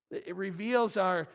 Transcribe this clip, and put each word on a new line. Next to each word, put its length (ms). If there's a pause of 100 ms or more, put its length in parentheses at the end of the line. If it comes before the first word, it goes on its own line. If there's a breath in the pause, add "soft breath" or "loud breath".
(100)
It 240
reveals 640
our 380